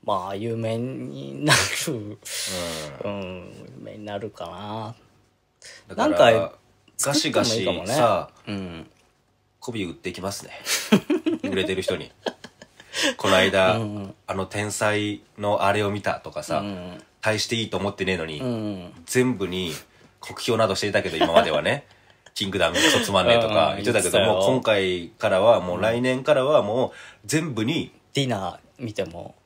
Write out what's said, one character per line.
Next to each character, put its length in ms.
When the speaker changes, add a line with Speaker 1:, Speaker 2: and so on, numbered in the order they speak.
Speaker 1:
ま 260
あ、 40
有 180
名 220
に 680
な 80
る。 60
Speaker 2:
う 40
ん。 220
Speaker 1:
う 40
ん、 440
有 60
名 120
に 80
な 140
る 100
か 180
な。 480
Speaker 2:
だ 80
か 60
ら、 60
Speaker 1:
な 60
ん 40
か、 400
Speaker 2:
ガ 140
シ 180
ガ 100
シ 220
さ、 60
Speaker 1:
作 0
っ 20
て 60
も 60
い 20
い 100
か 340
も 60
ね。 60
う 20
ん。 300
Speaker 2:
媚 180
び 80
売 60
っ 20
て 160
い 20
き 80
ま 100
す 140
ね。 80
<laughs> 500
売 40
れ 100
て 100
る 60
人 160
に。 160
「こ 120
の 80
間、 420
Speaker 1:
う 20
ん 140
う 60
ん。 140
Speaker 2:
あ 80
の 100
天 280
才 500
の 260
あ 80
れ 100
を 80
見 120
た」 180
と 100
か 120
さ、 160
Speaker 1:
う 60
ん 20
う 40
ん。 320
Speaker 2:
大 180
し 60
て 100
い 80
い 60
と 80
思 100
っ 60
て 100
ね 80
え 60
の 80
に、 140
Speaker 1:
う 40
ん 20
う 40
ん。 420
Speaker 2:
全 320
部 80
に 260
酷 220
評 160
な 100
ど 60
し 60
て 80
い 40
た 100
け 60
ど、 80
今 160
ま 100
で 80
は 120
ね、 240
<laughs> 120
「キ 100
ン 60
グ 80
ダ 100
ム 80
ク 60
ソ 180
つ 100
ま 140
ん 20
ね 120
え」 20
と 80
か 280
言 60
っ 40
て 80
た 0
け 0
ど、 0
Speaker 1:
う 0
ん、 0
言 80
っ 0
て 80
た 100
よ。 140
Speaker 2:
も 60
う 40
今 180
回 460
か 120
ら 100
は、 220
も 140
う 40
来 220
年 220
か 100
ら 100
は 180
も 260
う 40
全 300
部 100
に、 260
Speaker 1:
デ 120
ィ 20
ナ 340
ー 60
見 80
て 140
も。 280